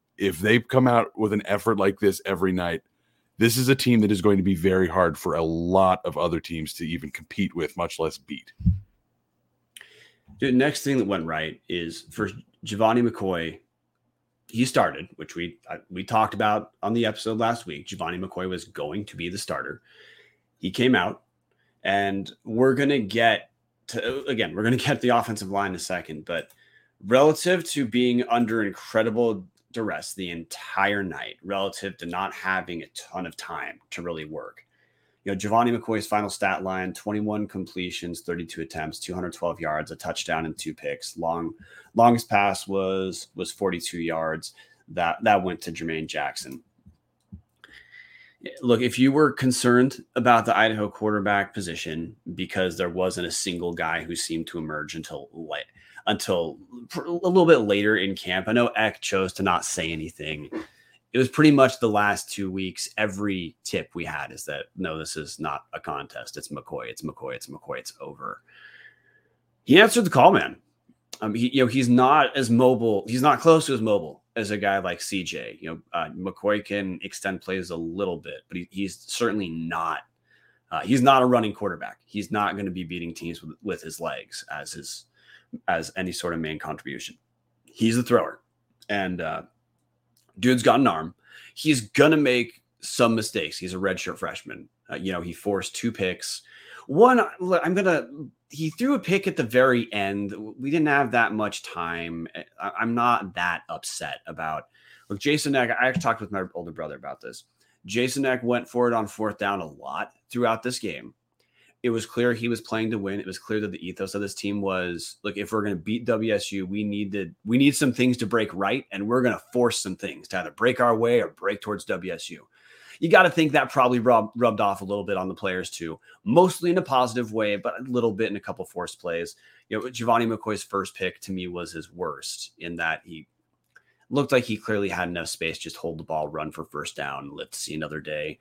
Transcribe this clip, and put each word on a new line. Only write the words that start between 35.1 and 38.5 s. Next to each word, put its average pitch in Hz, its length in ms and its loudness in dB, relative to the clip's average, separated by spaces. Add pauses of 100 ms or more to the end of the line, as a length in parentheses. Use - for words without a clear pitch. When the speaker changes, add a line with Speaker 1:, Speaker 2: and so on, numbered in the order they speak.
Speaker 2:
You 98 80 -4
know, 98 40 -2
Giovanni 110 360 2
McCoy's 113 360 -2
final 104 220 0
stat 92 340 -2
line, 92 300 -4
twenty-one 104 540 -4
completions, 90 720 -8
thirty-two 85 400 -8